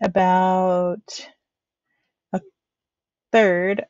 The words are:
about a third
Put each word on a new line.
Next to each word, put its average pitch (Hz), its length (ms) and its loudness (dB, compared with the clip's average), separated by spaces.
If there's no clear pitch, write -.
about 185 960 0
a 185 80 -6
third 196 600 0